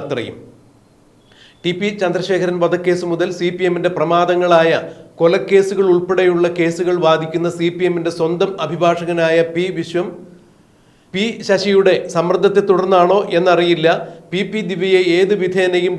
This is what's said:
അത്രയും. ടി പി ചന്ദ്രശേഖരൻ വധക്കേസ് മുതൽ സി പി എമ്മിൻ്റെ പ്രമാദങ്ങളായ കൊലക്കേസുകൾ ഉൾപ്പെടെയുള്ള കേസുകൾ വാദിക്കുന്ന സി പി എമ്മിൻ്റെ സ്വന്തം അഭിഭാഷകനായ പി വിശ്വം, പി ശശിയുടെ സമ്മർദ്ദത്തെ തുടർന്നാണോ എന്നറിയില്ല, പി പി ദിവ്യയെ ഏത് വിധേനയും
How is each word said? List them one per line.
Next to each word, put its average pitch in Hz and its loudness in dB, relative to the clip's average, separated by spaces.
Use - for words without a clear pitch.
അത്രയും. 117 -6
ടി 175 -2
പി 202 -2
ചന്ദ്രശേഖരൻ 180 -2
വധക്കേസ് 175 0
മുതൽ 175 -2
സി 180 -2
പി 185 -2
എമ്മിൻ്റെ 175 -2
പ്രമാദങ്ങളായ 170 2
കൊലക്കേസുകൾ 190 2
ഉൾപ്പെടെയുള്ള 180 2
കേസുകൾ 170 -2
വാദിക്കുന്ന 160 0
സി 170 0
പി 180 -2
എമ്മിൻ്റെ 170 -4
സ്വന്തം 175 -2
അഭിഭാഷകനായ 170 0
പി 180 -2
വിശ്വം, 175 -6
പി 190 -4
ശശിയുടെ 190 2
സമ്മർദ്ദത്തെ 180 2
തുടർന്നാണോ 185 4
എന്നറിയില്ല, 170 2
പി 175 -2
പി 220 -4
ദിവ്യയെ 185 2
ഏത് 190 2
വിധേനയും 180 0